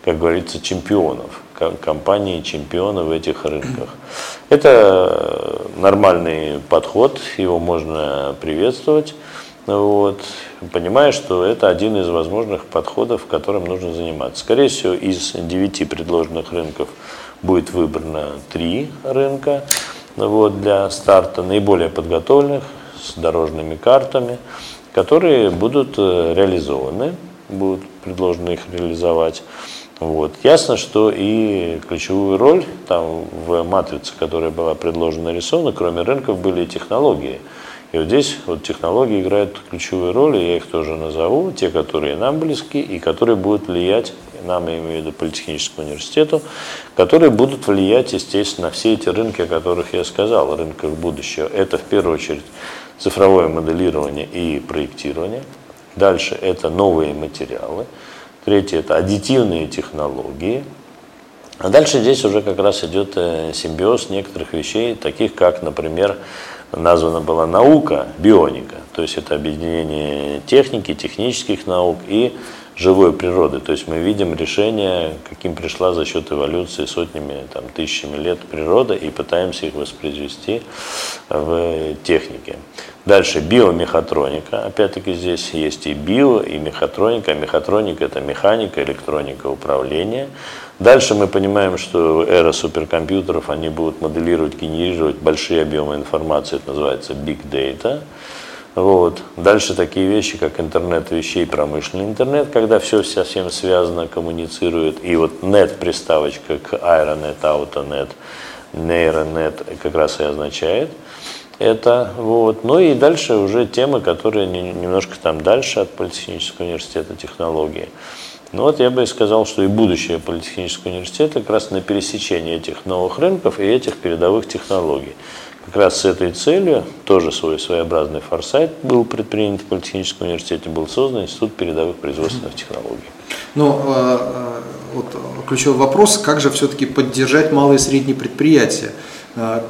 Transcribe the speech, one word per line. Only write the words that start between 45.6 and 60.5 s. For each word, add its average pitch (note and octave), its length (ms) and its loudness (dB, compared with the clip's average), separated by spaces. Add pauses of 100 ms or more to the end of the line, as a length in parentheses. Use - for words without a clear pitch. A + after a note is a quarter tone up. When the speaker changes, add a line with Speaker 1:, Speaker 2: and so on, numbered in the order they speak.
Speaker 1:
университету, D3+ 540 0 (560)
которые D#3+ 340 8
будут C3 380 2
влиять, G2+ 460 2
естественно, G2+ 540 -4
на D#2+ 40 -6
все A2+ 220 2
эти G2+ 160 -2
рынки, G2+ 320 -2
о E2 40 -2
которых E2 460 -2
я F2+ 120 -2
сказал, F#2+ 480 0
о D2+ 40 -2
рынках D#2+ 360 -6
будущего. D#2 540 -6
Это, F#2+ 300 -2
в D2+ 60 -4
первую F2 320 0
очередь, D2 280 -8 (560)
цифровое F#2+ 500 6
моделирование D#2+ 760 -2
и D#2+ 340 -4
проектирование. D#2 840 -8 (500)
Дальше F#2+ 460 2
это F2+ 300 -2
новые E2 420 2
материалы. C#2+ 720 -8 (640)
Третье – G2 320 2
это D#2 180 0
аддитивные G2 720 0
технологии. D2 960 -6 (960)